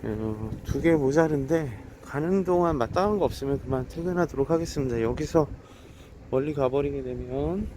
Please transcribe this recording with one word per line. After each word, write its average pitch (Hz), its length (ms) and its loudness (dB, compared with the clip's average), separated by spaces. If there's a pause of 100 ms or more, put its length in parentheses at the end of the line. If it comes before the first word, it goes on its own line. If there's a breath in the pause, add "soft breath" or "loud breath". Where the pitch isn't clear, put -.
어, 110 480 -4 (120)
두 - 180 -2
개 165 140 6
모자른데 147 760 2 (320)
가는 175 400 0
동안 170 340 4
마땅한 190 420 2
거 165 60 4
없으면 139 360 0
그만 127 260 -2
퇴근하도록 165 640 -2
하겠습니다. 147 520 0
여기서 139 460 2 (840 loud breath)
멀리 143 220 0
가버리게 139 500 0
되면 135 720 -4